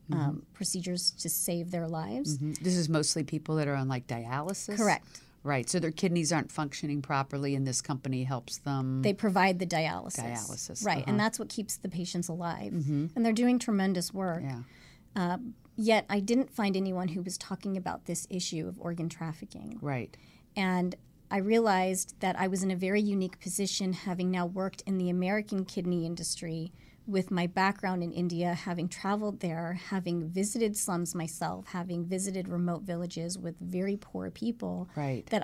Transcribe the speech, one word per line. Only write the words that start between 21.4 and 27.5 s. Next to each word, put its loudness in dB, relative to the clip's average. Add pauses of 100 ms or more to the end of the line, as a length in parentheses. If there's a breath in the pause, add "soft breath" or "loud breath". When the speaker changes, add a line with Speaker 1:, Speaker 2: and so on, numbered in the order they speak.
Speaker 2:
that 0
I 2
was 0
in 2
a 0
very 2
unique 0
position, -2
having 0
now 2
worked -4
in 0
the 2
American 0
kidney 0
industry -4 (340 loud breath)
with 2
my 2
background 2